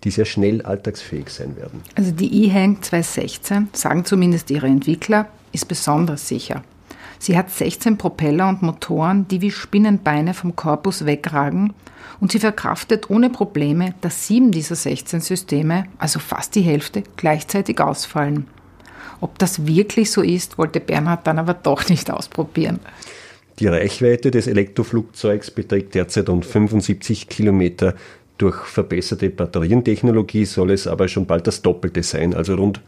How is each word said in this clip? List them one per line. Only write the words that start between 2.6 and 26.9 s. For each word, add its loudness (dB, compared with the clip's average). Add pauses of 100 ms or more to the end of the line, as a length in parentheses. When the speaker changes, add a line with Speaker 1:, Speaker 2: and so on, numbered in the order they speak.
Speaker 2:
zwei -2
sechzehn, -4
sagen -2
zumindest 2
ihre 0
Entwickler, 2 (240)
ist -6
besonders -2
sicher. -6 (560)
Sie 2
hat -2
sechzehn 0
Propeller 0
und 0
Motoren, 0
die -2
wie 0
Spinnenbeine 2
vom -6
Korpus -2
wegragen, 0 (480)
und 0
sie 2
verkraftet -2
ohne 4
Probleme, 0
dass -6
sieben 6
dieser -2
sechzehn -4
Systeme, -2 (100)
also -2
fast -8
die 4
Hälfte, 0 (140)
gleichzeitig -2
ausfallen. -2 (760)
Ob -8
das -2
wirklich 2
so 0
ist, 0
wollte 0
Bernhard -2
dann 2
aber 0
doch 0
nicht 2
ausprobieren. -4 (800)
Speaker 1:
Die 2
Reichweite 2
des 2
Elektroflugzeugs -2
beträgt -4
derzeit 0
rund 2
fünfundsiebzig 0